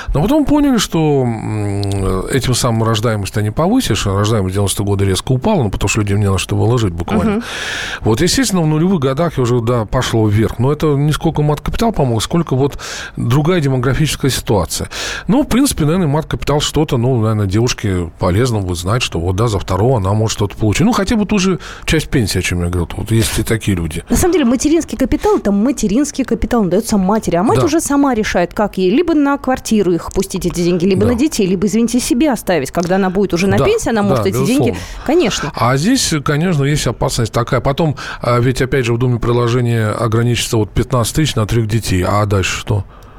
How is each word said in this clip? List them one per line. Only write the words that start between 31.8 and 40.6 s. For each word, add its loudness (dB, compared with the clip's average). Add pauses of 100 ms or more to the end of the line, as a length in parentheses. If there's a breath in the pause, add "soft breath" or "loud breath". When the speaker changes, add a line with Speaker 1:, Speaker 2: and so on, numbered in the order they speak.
Speaker 2:
себе 0
оставить. -2
Когда 0
она 2
будет 0
уже 0
на 2
Speaker 1:
Да, 4
Speaker 2:
пенсии, 0
она 0
Speaker 1:
да, 0
Speaker 2:
может 2
эти -2
Speaker 1:
безусловно. 2
Speaker 2:
деньги... -2 (260 loud breath)
Конечно. 0
Speaker 1:
А 2
здесь, 0 (100)
конечно, 0
есть 0
опасность -2
такая. 0
Потом, 0 (260 loud breath)
а, 2
ведь, 2
опять 0
же, 0
в -2
Думе 0
предложение 0
ограничится 0
вот 0